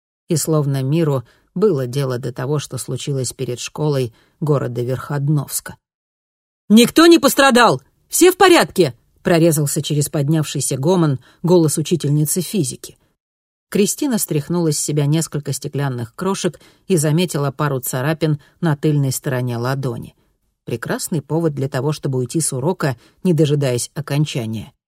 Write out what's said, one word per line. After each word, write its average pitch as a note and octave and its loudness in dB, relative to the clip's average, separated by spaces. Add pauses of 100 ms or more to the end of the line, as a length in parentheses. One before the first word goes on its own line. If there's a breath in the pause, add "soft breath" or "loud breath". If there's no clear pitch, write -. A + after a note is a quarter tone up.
(300)
И D#3+ 0
словно C#3+ 0
миру C#3+ 0 (320 soft breath)
было F3 0
дело B2+ -2
до C3 -8
того, C3+ -4
что - -12
случилось C3 -6
перед A#2+ -8
школой C#3 -4 (260 soft breath)
города B2+ -2
Верходновска. C#3+ -4 (920)
«Никто A#3 6
не E4+ 8
пострадал! A#3+ 4 (260)
Все F4+ 4
в - -2
порядке!» A3 4 (260)
прорезался D#3+ 2
через D3 -2
поднявшийся D3 -2
гомон D#3 2 (240 soft breath)
голос E3 4
учительницы D3+ 0
физики. - -6 (720)
Кристина G#3+ 0
стряхнула D#3+ -2
с - -4
себя D3+ -2
несколько D3 -2
стеклянных C3+ -6
крошек F#3 -4 (280 soft breath)
и F#3 2
заметила D3+ 0
пару C#3+ -2
царапин D3+ -2 (180 soft breath)
на D#3+ 0
тыльной D3 0
стороне B2 -4
ладони. B2 -6 (500)
Прекрасный E3+ -6
повод D#3+ -2
для C3+ -4
того, C#3 -2
чтобы C3+ -4
уйти B2+ -2
с - -4
урока, C#3+ -2 (260 soft breath)
не F#3 2
дожидаясь C#3+ 0
окончания. C3+ -4 (140)